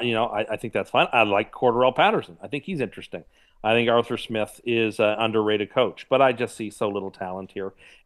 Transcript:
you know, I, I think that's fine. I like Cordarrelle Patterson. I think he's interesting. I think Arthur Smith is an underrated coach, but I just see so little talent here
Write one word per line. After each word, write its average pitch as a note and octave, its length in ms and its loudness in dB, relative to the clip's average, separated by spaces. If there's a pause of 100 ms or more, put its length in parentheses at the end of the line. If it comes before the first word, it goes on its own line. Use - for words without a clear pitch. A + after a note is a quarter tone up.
you A#2+ 100 -2
know, A2+ 140 2
I, G#2+ 260 -4
I G#2+ 60 -2
think A2+ 160 -8
that's G2 160 -4
fine. D3+ 240 4
I A#2 80 6
like G2+ 280 2
Cordarrelle B2 460 2
Patterson. D#3+ 460 2
I G2 40 -12
think C#3 180 -8
he's F#3+ 160 -6
interesting. F#2 440 -10 (420)
I A2 80 4
think A#2 160 2
Arthur A#2 260 2
Smith - 480 -6
is A2+ 360 0
an G#2+ 180 2
underrated G#2+ 540 0
coach, A#2+ 360 0
but C3+ 140 4
I C3 100 6
just A#2 240 -6
see G#2+ 140 -8
so G#2+ 180 -2
little G2 220 -6
talent F#2 420 -10
here F#2+ 200 -8 (340)